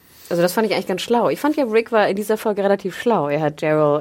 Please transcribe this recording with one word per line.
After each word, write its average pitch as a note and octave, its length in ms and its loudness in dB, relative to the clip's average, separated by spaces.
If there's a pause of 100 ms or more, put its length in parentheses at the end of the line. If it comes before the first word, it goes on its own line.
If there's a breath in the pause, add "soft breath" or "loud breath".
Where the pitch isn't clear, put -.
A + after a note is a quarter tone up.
(300 loud breath)
also F3 100 0
das F3 140 2
fand A3 120 2
ich F#3+ 60 -4
eigentlich F3+ 140 -2
ganz F#3 160 -4
schlau. A#3 260 0
Ich D3 100 -2
fand D4 180 0
ja, D4 80 0
Rick A#3 280 0
war G#3 160 4
in F#3+ 80 -2
dieser G#3+ 220 -2
Folge G3+ 260 -2
relativ G3 340 0
schlau. F#3 300 0
Er D3 140 0
hat D3+ 180 -2
Daryl D3+ 400 2